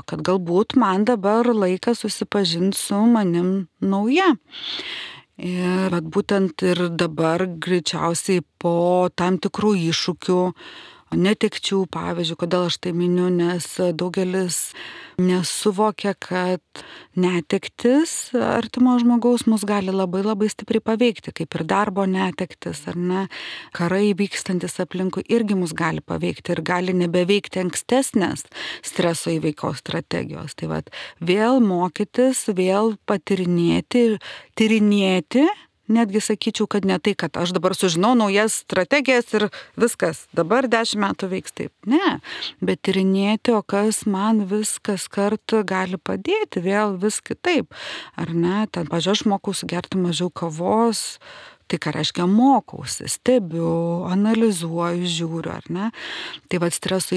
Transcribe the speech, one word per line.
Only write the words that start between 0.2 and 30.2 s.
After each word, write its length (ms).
galbūt 540
man 280
dabar 440
laikas 540
susipažint 720
su 280
manim 600
nauja. 580
Ir 560
vat 100
būtent 640
ir 240
dabar 560
greičiausiai 960
po 580
tam 240
tikrų 380
iššūkių 600
netekčių, 800
pavyzdžiui. 500
Kodėl 300
aš 120
tai 140
miniu? 340
Nes 380
daugelis 960
nesuvokia, 960
kad 680
netektis 1120
artimo 680
žmogaus 480
mus 200
gali 240
labai, 320
labai 280
stipriai 320
paveikti, 520
kaip 200
ir 120
darbo 400
netektis, 800
ar 80
ne? 300
Karai 400
vykstantis 640
aplinkui 480
irgi 320
mus 160
gali 240
paveikti 560
ir 80
gali 320
nebeveikti 680
ankstesnės 840
streso 480
įveikos 500
strategijos. 720